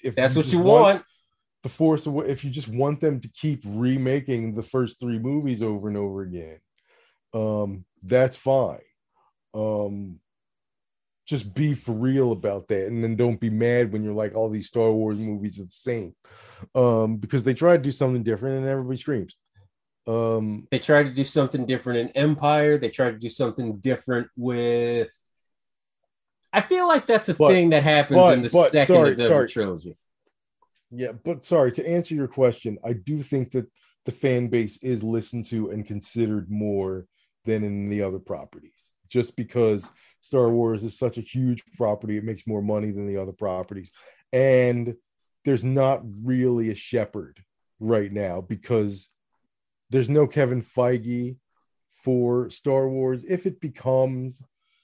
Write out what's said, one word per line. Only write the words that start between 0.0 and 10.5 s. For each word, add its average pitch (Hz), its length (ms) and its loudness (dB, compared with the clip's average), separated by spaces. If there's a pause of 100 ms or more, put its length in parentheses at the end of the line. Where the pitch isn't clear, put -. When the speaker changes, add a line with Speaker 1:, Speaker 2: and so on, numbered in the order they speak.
Speaker 1:
if 123 120 -6
Speaker 2:
That's 131 200 2
Speaker 1:
you 151 60 2
Speaker 2:
what - 40 4
Speaker 1:
just 131 100 -4
Speaker 2:
you 170 60 4
Speaker 1:
want 214 220 8
Speaker 2:
want. 196 220 4 (580)
Speaker 1:
The 135 60 -10
Force 156 400 0
Awa-, 143 180 -4
if 135 180 -4
you 139 60 -6
just 127 160 -10
want 135 340 -2
them 143 200 0
to - 80 -14
keep - 360 -6
remaking 127 920 -2
the 110 80 -6
first 127 340 -4
three 117 220 -6
movies 131 420 -4
over 104 240 -4
and 104 100 -4
over 98 260 -6
again, 85 360 -12 (720)
um, 104 520 -4 (180)
that's 127 320 2
fine. 131 460 -2 (720)
Um, 101 640 -6 (1080)